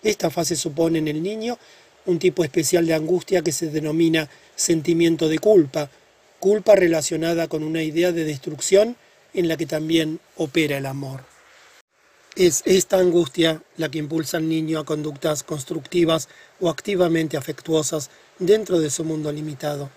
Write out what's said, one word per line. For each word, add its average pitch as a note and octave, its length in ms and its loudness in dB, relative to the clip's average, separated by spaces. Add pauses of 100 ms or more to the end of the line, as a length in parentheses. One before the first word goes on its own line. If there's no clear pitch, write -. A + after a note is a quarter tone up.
Esta G3 280 0
fase E3+ 240 -4
supone E3 440 0
en D#3 100 -2
el D3+ 140 -4
niño A3 360 -6 (480)
un F3 140 0
tipo F3+ 240 2
especial E3 420 0
de D#3+ 80 2
angustia E3+ 480 0
que D#3+ 80 -2
se D#3 180 -4
denomina D#3 600 0 (260)
sentimiento E3 720 2
de D#3 100 0
culpa, D#3 520 4 (480)
culpa G#3 360 4
relacionada E3 720 0
con D#3 160 -4
una D#3+ 180 -4
idea E3 300 0
de E3 120 -2
destrucción E3 720 0 (360)
en F3 160 0
la D#3+ 80 0
que E3 80 -4
también D#3+ 560 -2 (160)
opera D3+ 400 -2
el C#3 80 -6
amor. C3+ 400 -8 (1120)
Es F3+ 300 4
esta F#3 320 2
angustia E3+ 640 2 (160)
la D#3+ 100 -4
que C#3+ 80 -8
impulsa D3+ 400 -6
al D#3+ 120 -2
niño D#3+ 300 -2
a D3+ 60 -6
conductas D3+ 580 -4
constructivas D#3+ 880 -2 (320)
o F3+ 80 0
activamente E3 680 0
afectuosas D#3 720 -4 (280)
dentro F#3+ 400 2
de D#3 120 0
su D#3+ 140 -6
mundo D#3 280 -4
limitado D3 640 -8